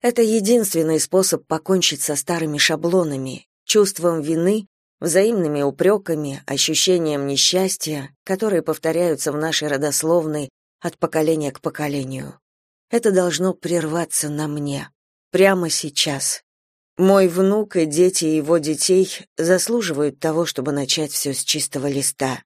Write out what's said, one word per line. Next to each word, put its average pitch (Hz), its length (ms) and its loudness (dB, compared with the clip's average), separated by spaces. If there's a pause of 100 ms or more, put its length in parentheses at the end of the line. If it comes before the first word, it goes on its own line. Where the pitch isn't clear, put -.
Это 240 200 2
единственный 202 760 2
способ 185 480 0
покончить 160 540 0
со 147 160 -4
старыми 160 400 -4
шаблонами, 151 880 0 (180)
чувством 175 560 2
вины, 170 460 0 (320)
взаимными 170 640 2
упреками, 151 840 0
ощущением 151 840 0
несчастья, 151 800 -2 (140)
которые 190 380 0
повторяются 160 720 -2
в 143 60 -4
нашей 151 300 -2
родословной 151 840 -2 (300)
от - 180 -8
поколения 156 540 0
к - 100 -16
поколению. 139 800 -8 (500)
Это 233 220 2
должно 180 420 2
прерваться 160 760 -2
на 151 180 -4
мне, 143 420 -6 (420)
прямо 185 380 4
сейчас. - 760 -4 (540)
Мой 190 300 6
внук 196 480 0
и 170 100 2
дети 170 400 2
его 156 320 2
детей 170 720 0 (100)
заслуживают 165 840 0
того, 165 260 0
чтобы 143 260 -4
начать 143 400 -2
все - 220 -4
с - 100 -6
чистого 143 440 -4
листа. 135 580 -2